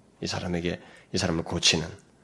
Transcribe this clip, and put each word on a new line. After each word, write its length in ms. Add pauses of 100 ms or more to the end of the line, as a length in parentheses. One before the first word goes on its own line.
(200)
이 60
사람에게, 540 (320)
이 60
사람을 240
고치는. 420 (400)